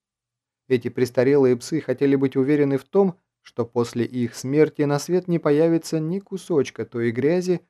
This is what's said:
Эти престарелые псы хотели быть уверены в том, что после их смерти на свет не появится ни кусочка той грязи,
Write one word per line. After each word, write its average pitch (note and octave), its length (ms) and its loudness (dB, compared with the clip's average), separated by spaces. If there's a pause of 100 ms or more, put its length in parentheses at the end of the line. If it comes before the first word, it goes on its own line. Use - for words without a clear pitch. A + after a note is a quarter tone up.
(680)
Эти B2 220 0
престарелые B2+ 680 2
псы D3 260 -4
хотели C#3 340 0
быть C3+ 200 0
уверены C#3 420 2
в C3 80 -14
том, F#3+ 340 0 (240)
что - 200 -6
после A#2 420 -4
их A#2+ 280 -4
смерти D3+ 480 0
на C#3+ 160 0
свет F3 300 -2
не E3+ 100 0
появится D#3+ 600 0
ни D#3+ 180 -4
кусочка E3+ 680 -4
той A#2 280 -4
грязи, E3+ 580 0